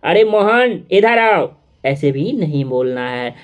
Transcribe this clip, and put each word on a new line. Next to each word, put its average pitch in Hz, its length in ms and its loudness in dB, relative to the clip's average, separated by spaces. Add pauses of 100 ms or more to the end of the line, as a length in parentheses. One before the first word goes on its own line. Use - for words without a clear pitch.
अरे 190 220 2
मोहन, 214 640 0
इधर 226 280 4
आओ, 214 280 2 (380)
ऐसे 139 280 -2
भी 151 200 -4
नहीं 156 320 -4
बोलना 127 440 -4
है। 123 360 -8